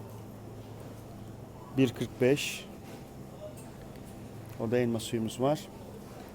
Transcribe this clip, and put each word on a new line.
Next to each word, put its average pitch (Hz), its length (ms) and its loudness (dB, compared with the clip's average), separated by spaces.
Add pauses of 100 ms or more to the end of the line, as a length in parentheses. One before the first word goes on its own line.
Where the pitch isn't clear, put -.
(1800)
bir 131 160 10
kırk - 280 0
beş. - 440 6 (1900)
Orada 117 180 4
elma 117 220 6
suyumuz 113 420 0
var. 147 180 6 (760)